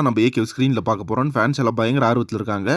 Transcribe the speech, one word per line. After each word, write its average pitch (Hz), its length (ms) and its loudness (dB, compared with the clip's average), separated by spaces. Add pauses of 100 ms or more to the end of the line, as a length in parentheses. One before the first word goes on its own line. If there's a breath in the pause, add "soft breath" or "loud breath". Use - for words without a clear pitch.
நம்ம 113 180 2
ஏ 127 120 4
கே 117 60 2 (100)
ஸ்க்ரீன்ல 127 340 0
பார்க்க 104 240 -2
போறோம்னு 131 240 -2
ஃபேன்ஸ் 127 280 0
எல்லாம் 117 180 0
பயங்கர 123 280 2
ஆர்வத்துல 120 320 0
இருக்காங்க. 101 360 -2